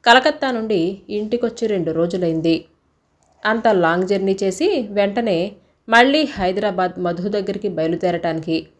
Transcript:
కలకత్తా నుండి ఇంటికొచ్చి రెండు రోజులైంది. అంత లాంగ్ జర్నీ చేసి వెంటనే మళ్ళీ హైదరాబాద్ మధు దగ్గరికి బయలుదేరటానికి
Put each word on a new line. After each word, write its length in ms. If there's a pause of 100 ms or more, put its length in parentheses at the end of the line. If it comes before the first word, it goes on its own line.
కలకత్తా 460
నుండి 600
ఇంటికొచ్చి 580
రెండు 220
రోజులైంది. 720 (800)
అంత 220
లాంగ్ 400
జర్నీ 340
చేసి 480
వెంటనే 640 (360)
మళ్ళీ 360
హైదరాబాద్ 760
మధు 300
దగ్గరికి 400
బయలుదేరటానికి 960 (140)